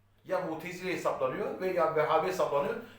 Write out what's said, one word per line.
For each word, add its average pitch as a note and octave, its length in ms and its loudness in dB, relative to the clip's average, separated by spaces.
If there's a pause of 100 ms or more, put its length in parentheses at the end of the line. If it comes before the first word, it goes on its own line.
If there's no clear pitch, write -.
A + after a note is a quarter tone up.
(260)
ya F3+ 140 0
Mutezile F3 520 -6
hesaplanıyor D3+ 680 -2
ve F#3 120 0
ya D#3+ 240 2
Vehhabi D#3+ 320 4
hesaplanıyor D3 460 0 (240)